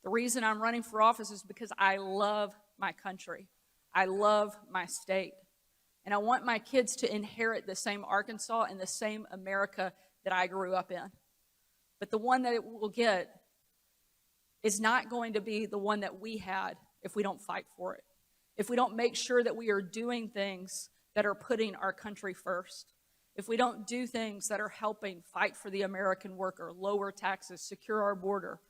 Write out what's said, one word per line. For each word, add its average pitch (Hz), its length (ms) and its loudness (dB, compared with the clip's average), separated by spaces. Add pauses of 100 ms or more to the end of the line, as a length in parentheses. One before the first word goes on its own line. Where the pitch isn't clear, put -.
The 190 80 -8
reason 233 340 2
I'm 214 180 2
running 233 200 0
for 220 200 0
office 226 280 6
is 202 120 -14
because 202 360 -12
I 196 200 4
love 202 560 0 (240)
my 190 140 -2
country. 185 560 -12 (460)
I 185 120 8
love 208 500 4 (140)
my 185 160 -2
state. 190 480 -2 (720)
And 202 100 -2
I 208 40 4
want 220 280 2
my 233 120 2
kids 233 380 2
to 214 180 0
inherit 220 520 -2
the 190 100 -6
same 202 280 -4
Arkansas 214 680 0
and 190 100 -10
the 185 60 -6
same 214 440 -4
America 190 640 -2 (320)
that 190 80 0
I 185 140 4
grew 185 280 4
up 180 160 4
in. 185 200 -6 (880)
But 202 120 -6
the 220 80 2
one 254 240 4
that 240 120 4
it 226 100 2
will 214 240 -6
get 208 400 4 (1300)
is 208 180 0
not 226 300 2
going 233 240 -4
to 214 60 0
be 214 260 -4
the 208 120 -6
one 208 220 0
that 190 200 -6
we 220 180 -8
had 185 360 -6 (280)
if - 120 -12
we 208 80 -2
don't 196 180 -2
fight 180 260 -8 (100)
for 180 180 -6
it, - 100 -18 (520)
if 208 120 -2
we 240 80 0
don't 226 200 4
make 233 200 2
sure 247 260 4
that 226 140 2
we 226 140 -4
are 202 120 4
doing 226 460 -4
things 196 640 -6 (240)
that 208 120 4
are 202 80 2
putting 214 420 0
our 190 160 -2
country 196 420 -8
first, - 600 -8 (420)
if 196 120 -10
we 233 80 0
don't 220 300 2
do 240 200 -4
things 220 420 -6
that 208 120 -2
are 214 80 -4
helping 208 540 -6 (100)
fight 190 240 0
for - 140 -12
the 196 120 -2
American 190 540 -2
worker, 185 400 -6
lower 196 340 -2
taxes, 190 500 -6
secure 214 420 -2
our 202 120 4
border. 185 560 -4